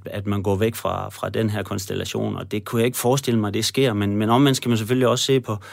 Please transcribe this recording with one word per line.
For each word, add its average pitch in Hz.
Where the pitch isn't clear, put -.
at 101
man 101
går 98
væk 113
fra, 92
fra -
den 110
her 101
konstellation. 101
Og -
det 104
kunne 117
jeg 117
ikke 123
forestille 123
mig, 104
det 113
sker. 131
Men, 101
men 107
omvendt 135
skal 123
man 117
selvfølgelig 123
også 120
se 135
på, 110